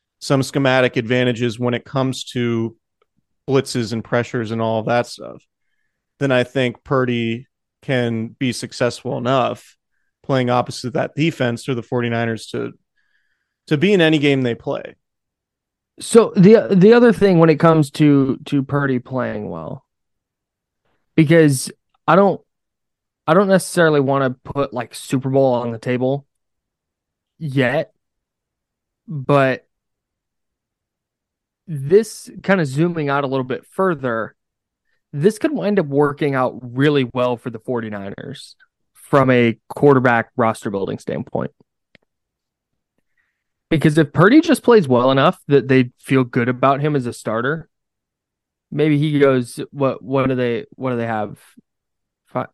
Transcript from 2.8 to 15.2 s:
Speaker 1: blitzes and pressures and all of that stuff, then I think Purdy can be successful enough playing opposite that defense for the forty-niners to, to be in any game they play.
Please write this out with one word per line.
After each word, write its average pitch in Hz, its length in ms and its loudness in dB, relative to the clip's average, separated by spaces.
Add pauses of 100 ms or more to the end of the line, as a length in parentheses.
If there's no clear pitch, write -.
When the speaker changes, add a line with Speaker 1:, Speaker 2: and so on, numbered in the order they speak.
Speaker 1:
blitzes 131 420 -2
and 113 120 -6
pressures 120 480 -4
and 113 100 -4
all 113 180 -2
of 110 60 -8
that 120 220 -2
stuff, - 360 -18 (760)
then 139 120 -2
I 123 120 2
think 123 400 -4
Purdy 123 640 -4 (340)
can 117 460 -4
be 123 240 -6
successful 120 640 -6
enough 120 600 -4 (460)
playing 131 260 -2
opposite 123 440 -4
that 127 220 -6
defense 135 500 -4
for 139 80 -6
the 117 100 -6
forty-niners 117 640 -4
to, 120 260 -10 (920)
to 156 100 0
be 185 160 2
in 190 80 4
any 160 160 4
game 139 240 2
they 120 140 -2
play. - 400 -10 (1040)